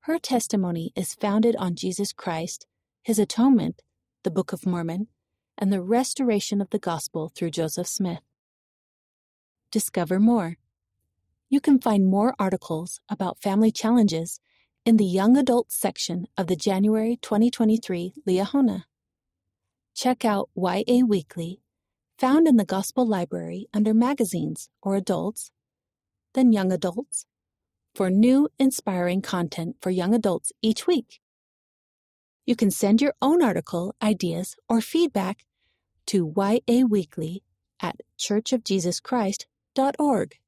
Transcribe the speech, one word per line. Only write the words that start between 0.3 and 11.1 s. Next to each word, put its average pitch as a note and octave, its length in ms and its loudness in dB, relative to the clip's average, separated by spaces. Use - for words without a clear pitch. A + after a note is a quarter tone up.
is F#3 200 -6
founded A3 420 2
on F3+ 180 -4
Jesus F#3 380 -6
Christ, - 540 -8
his A3 160 0
atonement, A3 640 2
the F#3+ 80 -2
Book E3+ 220 -4
of - 140 -8
Mormon, F3 420 -4
and G3 140 0
the F#3+ 100 -2
restoration G#3+ 800 0
of G3 100 -4
the G#3 80 -2
gospel E3 560 -6
through E3+ 160 -6
Joseph E3 380 -4
Smith. E3+ 320 -6
Discover F#3 480 -2
more. G#3 380 2